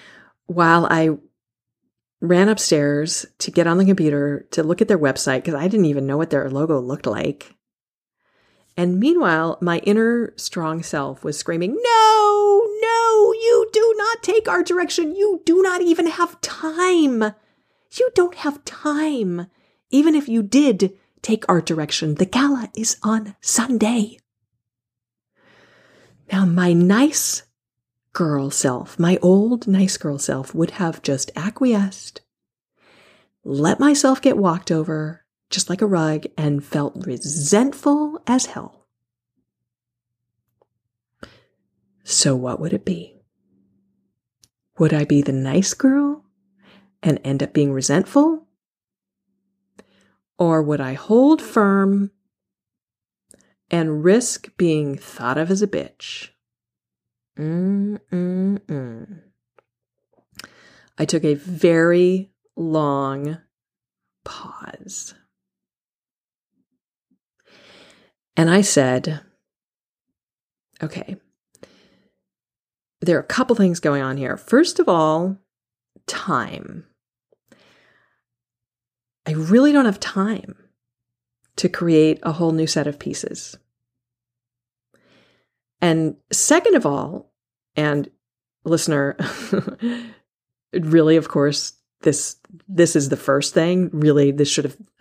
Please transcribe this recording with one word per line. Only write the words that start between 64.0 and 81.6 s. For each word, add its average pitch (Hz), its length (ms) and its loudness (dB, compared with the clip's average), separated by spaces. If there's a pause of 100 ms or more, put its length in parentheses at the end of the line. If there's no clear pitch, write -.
pause. - 920 -18 (3250)
And 165 140 4
I 190 120 6
said, 139 600 0 (1600)
Okay, - 360 -12 (1800)
there 165 160 0
are 139 40 -2
a - 20 -20
couple 247 320 -2
things 180 240 2
going 143 220 -2
on 135 160 -6
here. 131 200 -6
First - 420 2
of 330 80 0
all, 165 500 0 (720)
time. - 800 -8 (2500)
I 156 60 -6
really 196 400 4
don't 277 140 4
have 202 140 0
time - 560 -6 (1040)
to 185 100 -2